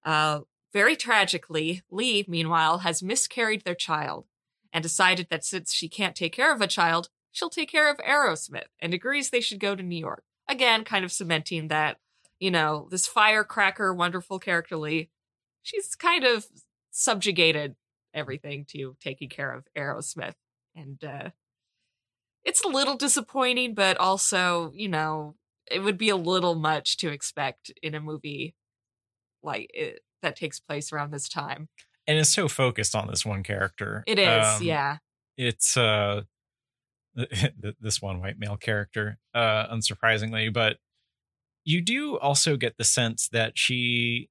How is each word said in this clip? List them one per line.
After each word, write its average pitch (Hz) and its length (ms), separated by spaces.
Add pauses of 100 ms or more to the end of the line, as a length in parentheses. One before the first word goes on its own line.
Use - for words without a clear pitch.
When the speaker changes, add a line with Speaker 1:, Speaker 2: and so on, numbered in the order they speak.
Speaker 1:
Uh, 151 380 (300)
very 214 220
tragically, 180 960
Lee, 202 380
meanwhile, 165 500
has 175 240
miscarried 220 600
their 180 100
child 151 520 (460)
and 160 120
decided 180 440
that 165 160
since - 280
she - 160
can't 185 260
take 165 180
care 294 220
of 226 60
a 202 80
child, 170 400 (240)
she'll - 180
take 311 220
care 302 180
of 294 80
Aerosmith 254 680 (120)
and 170 140
agrees 262 360
they 247 100
should 214 180
go 202 160
to 190 80
New 175 160
York. - 240 (260)
Again, 233 360
kind 196 200
of 180 60
cementing 165 560
that, 156 320 (400)
you 190 140
know, 151 400
this 180 160
firecracker, 208 840
wonderful 180 460
character 170 380
Lee, 156 340 (520)
she's - 340
kind 339 260
of 233 240 (460)
subjugated 165 840 (400)
everything 143 540
to 135 320
taking 135 280
care 135 240
of 127 120 (120)
Aerosmith. - 580 (440)
And, 139 240
uh, 143 280 (1120)
it's - 180
a 403 60
little 277 280
disappointing, 254 760
but 196 240
also, 180 800
you 208 140
know, 156 460 (360)
it 175 100
would 196 160
be 214 140
a 196 60
little 180 380
much 156 440
to 170 120
expect - 640 (100)
in 151 120
a 156 60
movie 151 540 (880)
like 123 300
it, - 280 (200)
that - 160
takes 151 240
place 147 320
around 147 200
this 143 180
time. 143 400 (360)
Speaker 2:
And 156 120
it's 151 100
so 190 180
focused 123 480
on 107 140
this 98 160
one 98 180
character. 101 640
Speaker 1:
It 208 120
is, 113 280 (120)
Speaker 2:
Um, - 60
Speaker 1:
yeah. 151 340 (400)
Speaker 2:
it's, 123 400
uh, 104 460 (440)
<laughs> - 480
th-, 117 380 (260)
this 107 220
one 95 180
white 95 180
male 104 200
character, 104 600 (160)
uh, 110 340
unsurprisingly, 110 840
but 110 240 (880)
you 165 160
do 254 380
also 143 400
get 117 180
the 113 80
sense 113 440
that 113 280
she 120 760